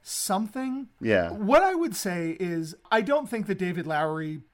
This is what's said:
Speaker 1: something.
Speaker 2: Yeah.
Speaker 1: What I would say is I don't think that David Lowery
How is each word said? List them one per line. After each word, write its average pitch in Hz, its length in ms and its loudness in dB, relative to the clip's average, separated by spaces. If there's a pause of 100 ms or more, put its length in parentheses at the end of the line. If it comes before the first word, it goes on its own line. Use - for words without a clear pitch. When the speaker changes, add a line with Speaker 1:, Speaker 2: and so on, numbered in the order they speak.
Speaker 1:
something. 254 840 -4 (120)
Speaker 2:
Yeah. 92 300 4
Speaker 1:
What 214 320 4
I 381 120 2
would 330 220 -2
say 170 420 -4
is 165 360 -4 (160)
I 226 100 6
don't 277 280 0
think 220 180 -4
that 196 120 -2
David 175 280 -4
Lowery 156 560 -2 (120)